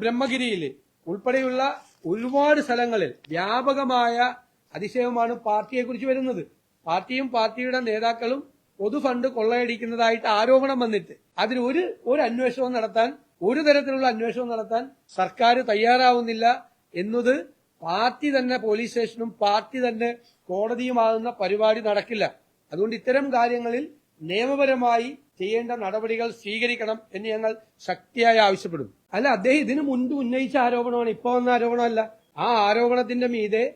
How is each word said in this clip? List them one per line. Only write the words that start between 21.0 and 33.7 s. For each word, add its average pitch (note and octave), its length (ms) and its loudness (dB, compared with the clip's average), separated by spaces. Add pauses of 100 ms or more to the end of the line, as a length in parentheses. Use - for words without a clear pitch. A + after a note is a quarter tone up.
പരിപാടി G#3+ 480 2
നടക്കില്ല. G3+ 360 0 (480)
അതുകൊണ്ട് G#3 280 -2
ഇത്തരം C4+ 260 0 (100)
കാര്യങ്ങളിൽ A#3+ 480 0 (440)
നിയമപരമായി B3 800 2 (320)
ചെയ്യേണ്ട A3+ 320 -2 (120)
നടപടികൾ A3 440 -4 (120)
സ്വീകരിക്കണം A3+ 580 -4 (160)
എന്ന് G#3 180 -8
ഞങ്ങൾ A3 200 -2 (340)
ശക്തിയായി A3+ 600 2
ആവശ്യപ്പെടും. E3 420 -2 (280)
അല്ല, A#3+ 100 0 (100)
അദ്ദേഹം B3+ 280 4
ഇതിനു B3+ 240 -2
മുൻപ് B3+ 340 -2
ഉന്നയിച്ച B3+ 340 -2 (100)
ആരോപണമാണ്, A#3+ 500 0
ഇപ്പൊ A#3+ 180 -4
വന്ന B3 220 2
ആരോപണമല്ല. A#3 440 0 (440)
ആ - 20 0 (220)
ആരോപണത്തിന്റെ A#3+ 640 2
മീതെ A3 300 0 (120)